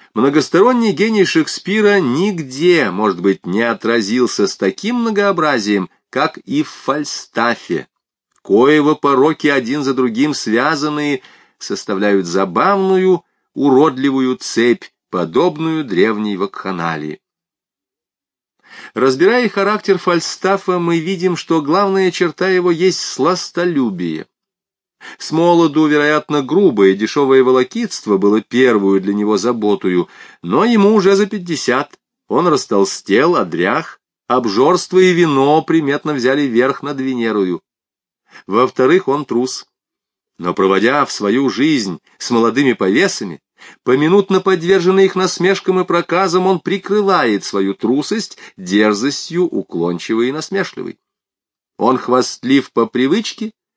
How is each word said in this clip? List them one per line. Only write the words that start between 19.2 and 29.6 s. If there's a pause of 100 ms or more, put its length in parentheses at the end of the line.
характер
Фальстафа,
мы
видим,
что
главная
черта
его
есть
сластолюбие. (920)
С
молоду,
вероятно,
грубое
и
дешевое
волокитство
было
первую
для
него
заботою, (340)